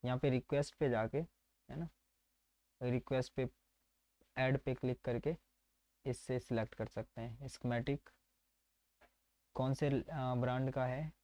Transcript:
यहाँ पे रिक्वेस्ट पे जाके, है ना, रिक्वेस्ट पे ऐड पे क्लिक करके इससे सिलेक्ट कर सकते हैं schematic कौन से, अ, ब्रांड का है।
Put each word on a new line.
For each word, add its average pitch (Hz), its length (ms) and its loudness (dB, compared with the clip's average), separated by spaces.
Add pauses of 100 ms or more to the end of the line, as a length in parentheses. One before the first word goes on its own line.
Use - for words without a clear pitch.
यहाँ 127 160 0
पे 143 120 4
रिक्वेस्ट 139 440 2
पे 147 160 2
जाके, 113 280 2
है - 600 -10
ना, 165 100 -4 (920)
रिक्वेस्ट 127 540 0
पे 127 140 0 (880)
ऐड 131 220 4
पे 131 160 0
क्लिक 127 280 0
करके 131 340 0 (680)
इससे 127 360 -2
सिलेक्ट 113 340 -2
कर 107 140 -4
सकते - 320 -8
हैं 120 280 -8
schematic 123 500 -2 (1600)
कौन 135 180 2
से, 147 140 2
अ, 135 480 0
ब्रांड 127 360 2
का 131 140 0
है। 139 260 -4 (120)